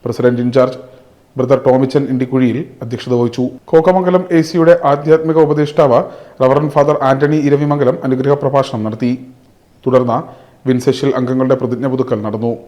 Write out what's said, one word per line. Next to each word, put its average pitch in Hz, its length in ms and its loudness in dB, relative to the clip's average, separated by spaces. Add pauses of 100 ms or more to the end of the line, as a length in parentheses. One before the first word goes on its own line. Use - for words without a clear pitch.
പ്രസിഡന്റ് 123 380 0
ഇൻചാർജ് 127 360 0 (580)
ബ്രദർ 131 300 0
ടോമിച്ചൻ 135 440 2
ഇണ്ടിക്കുഴിയിൽ 127 460 0 (260)
അധ്യക്ഷത 120 360 -6
വഹിച്ചു. 120 240 -2 (280)
കോക്കമംഗലം 180 520 2 (140)
എ - 100 6
സിയുടെ 170 260 4 (180)
ആധ്യാത്മിക 156 540 2
ഉപദേഷ്ടാവ് 147 540 2 (420)
റവറന്റ് 143 340 2
ഫാദർ 147 220 2 (120)
ആന്റണി 143 280 0 (100)
ഇരവിമംഗലം 143 500 0 (100)
അനുഗ്രഹ 131 340 0
പ്രഭാഷണം 135 460 -2
നടത്തി. 113 240 -4 (720)
തുടർന്ന് 127 320 2 (520)
വിൻസെഷ്യൽ 131 500 0
അംഗങ്ങളുടെ 131 420 0
പ്രതിജ്ഞ 123 320 -4
പുതുക്കൽ 123 320 -2
നടന്നു. 110 260 -4 (160)